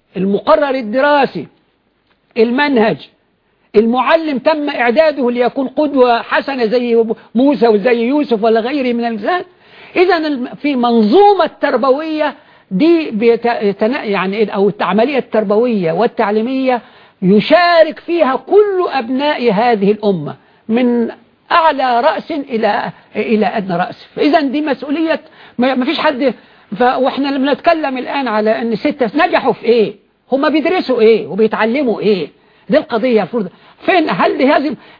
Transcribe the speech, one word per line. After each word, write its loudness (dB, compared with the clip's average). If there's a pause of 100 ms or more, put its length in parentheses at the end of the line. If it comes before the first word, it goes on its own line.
(160)
المقرر 0
الدراسي، 0 (920)
المنهج، 2 (800)
المعلم 2
تم 0
إعداده 0
ليكون -2
قدوة 2
حسنة -4
زي 2 (300)
موسى 2
وزي 2
يوسف -2
ولا 2
غيره -4
من -2
الإنسان؟ -4 (540)
إذن 2
الم-، -6
في -4
منظومة 4 (100)
تربوية -2 (360)
دي 2
بيت-، 0
يتنا-، -2
يعني -2
إيه، 0
أو 0
العملية 0
التربوية 0
والتعليمية -2 (400)
يشارك 4
فيها -2
كل 2
أبناء -2
هذه 2
الأمة -2 (340)
من 0 (420)
أعلى 2
رأس -2
إلى، -4 (260)
إلى 0
أدنى -4
رأس. -6 (100)
فإذن 2
دي -2
مسؤولية -4 (380)
ما، 0
ما -2
فيش -4
حد. -2 (440)
ف-، 0
وإحنا 0
لما -2
نتكلم -2
الآن -4
على 0
أن -4
ستة -2
نجحوا 0
في -8
إيه؟ 2 (380)
هم 0
بيدرسوا 0
إيه؟ 4
وبيتعلموا -2
إيه؟ -2 (400)
دي 2
القضية 0
المفروض. -6 (380)
فين، 2
هل 0
هذه 2 (320)